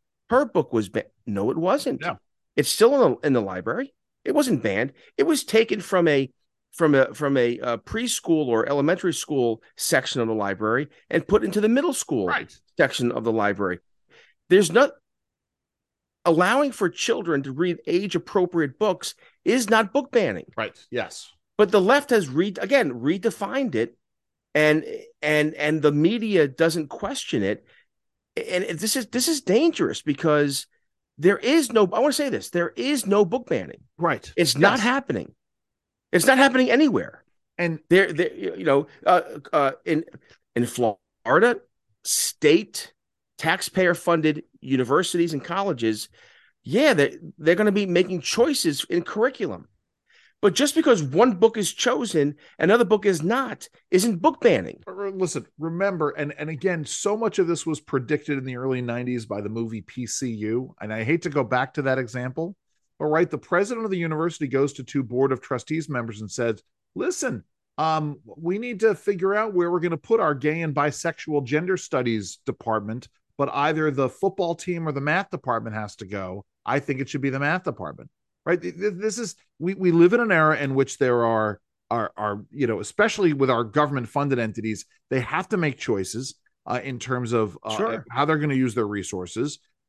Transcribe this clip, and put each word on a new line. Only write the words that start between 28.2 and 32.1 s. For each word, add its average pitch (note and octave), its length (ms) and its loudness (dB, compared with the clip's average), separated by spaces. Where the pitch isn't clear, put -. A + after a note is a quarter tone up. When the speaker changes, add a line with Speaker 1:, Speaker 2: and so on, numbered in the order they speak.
Speaker 1:
And F3+ 260 -4
this A3 160 -2
is, B3 120 -4
this B3 200 -2
is D#4 140 -2
dangerous A3 600 0
because C#3+ 680 0
there F3 200 4
is C#4 340 2
no, G#3+ 120 4
I A3 60 0
wanna C#4+ 120 4